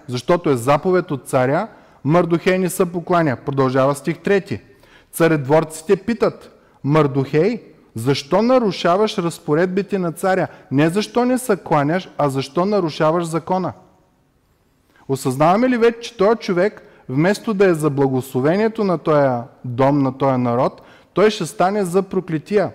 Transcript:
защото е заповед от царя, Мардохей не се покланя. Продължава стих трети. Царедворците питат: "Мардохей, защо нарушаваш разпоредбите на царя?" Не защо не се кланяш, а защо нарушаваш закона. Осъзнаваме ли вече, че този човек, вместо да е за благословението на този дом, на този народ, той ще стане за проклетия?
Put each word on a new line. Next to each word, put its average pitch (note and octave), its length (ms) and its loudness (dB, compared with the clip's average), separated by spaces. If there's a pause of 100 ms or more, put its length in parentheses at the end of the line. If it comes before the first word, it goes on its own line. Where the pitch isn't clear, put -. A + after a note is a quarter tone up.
защото D#3 440 -2
е C3+ 60 2
заповед D#3 540 0
от C3+ 180 -8
царя, C#3 400 0 (360)
Мардохей E3+ 540 2
не F3+ 120 -2
се F3+ 220 -2
покланя. E3 440 0
Продължава C3+ 580 0
стих E3+ 240 -6
трети. F#3+ 420 -2 (520)
Царедворците D#3+ 840 0
питат: - 640 -4 (240)
"Мардохей, D3 760 0 (320)
защо C#3 480 -2
нарушаваш G#3+ 760 0
разпоредбите F3+ 800 -2
на E3+ 140 -2
царя?" F#3 360 -2 (220)
Не C#3+ 180 2
защо G#3 360 -2
не B3 140 0
се G#3 180 -2
кланяш, D#3+ 520 -2 (100)
а D3 100 0
защо C3+ 360 -4
нарушаваш F3 600 0
закона. E3+ 480 -4 (1400)
Осъзнаваме D3+ 600 0
ли B3+ 80 0
вече, A#3 240 2
че - 160 -14
този G#3+ 200 2
човек, G3 460 -2 (260)
вместо F3+ 460 0
да G3 120 4
е F3+ 80 4
за D3+ 160 0
благословението C#3+ 960 0
на F3 140 0
този C#3 440 0 (220)
дом, C3+ 380 2
на C3 160 -2
този C3+ 180 0
народ, B2 460 -2 (300)
той G3+ 180 4
ще F#3 160 -4
стане G3 380 -2
за F#3 180 0
проклетия? F3+ 720 -2